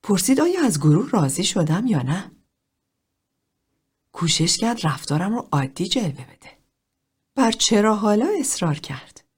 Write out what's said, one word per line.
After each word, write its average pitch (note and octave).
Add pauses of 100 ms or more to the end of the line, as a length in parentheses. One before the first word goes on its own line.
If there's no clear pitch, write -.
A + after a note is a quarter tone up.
پرسید A3+
آیا F4
از D#3+
گروه D#3
راضی E3
شدم F3
یا E3+
نه؟ D#3+ (1800)
کوشش E3
کرد A3+
رفتارم D#3+
رو -
عادی C#3
جلوه G#3+
بده. - (840)
بر A#3+
چرا G#3+
حالا G#3 (120)
اصرار E3+
کرد. - (140)